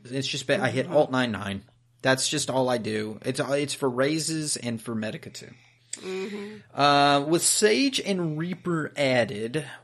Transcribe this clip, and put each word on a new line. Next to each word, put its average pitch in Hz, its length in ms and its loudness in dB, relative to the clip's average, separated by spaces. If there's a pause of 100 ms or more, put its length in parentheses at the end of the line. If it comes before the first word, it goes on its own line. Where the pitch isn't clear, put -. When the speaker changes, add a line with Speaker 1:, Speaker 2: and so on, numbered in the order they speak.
Speaker 1:
It's 135 220 -6
just, 135 200 -6
been, 131 140 2
I 127 80 2
hit 127 160 0
Speaker 2:
Mm-hmm. 135 100 0
Speaker 1:
Alt 147 160 4
nine 127 220 0
nine. 98 300 -6 (380)
That's 131 280 2
just 147 200 -2
all 131 200 2
I 123 80 2
do. 107 480 -4
It's, 131 160 -2
it's 139 320 0
for 139 160 0
raises 151 680 -2
and 117 260 -4
for 117 140 -6
Medica 110 340 -6
two. - 200 -16 (520)
Speaker 2:
Mm-hmm. 202 800 -8
Speaker 1:
Uh, 143 420 6
with 160 220 2
Sage 262 580 4
and 175 360 -2
Reaper 170 600 -4
added, 123 680 0 (200)